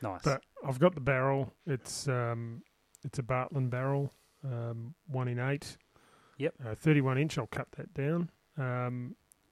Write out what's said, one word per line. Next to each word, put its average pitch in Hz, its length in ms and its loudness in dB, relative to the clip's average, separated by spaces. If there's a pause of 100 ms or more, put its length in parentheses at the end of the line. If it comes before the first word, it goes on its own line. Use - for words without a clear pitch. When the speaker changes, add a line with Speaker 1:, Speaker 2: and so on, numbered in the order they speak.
Speaker 1:
Nice. 95 200 -4
Speaker 2:
But 139 200 2 (240)
I've 131 120 -2
got 180 160 6
the 147 60 -8
barrel. 135 540 2 (120)
It's, - 420 -4
um, 117 540 -2 (420)
it's - 140 -6
a 139 40 -2
Bartlein 127 480 0
barrel, 135 420 0 (320)
um, 117 500 -6 (120)
one 127 220 -2
in 120 100 -2
eight. 135 400 -2 (600)
Speaker 1:
Yep. 143 240 0
Speaker 2:
Uh, 113 120 -4
thirty-one 135 420 6
inch. 147 220 2
I'll 117 80 -2
cut - 220 -6 (100)
that - 160 -12
down. 160 360 0 (280)
Um, 123 580 -2 (360)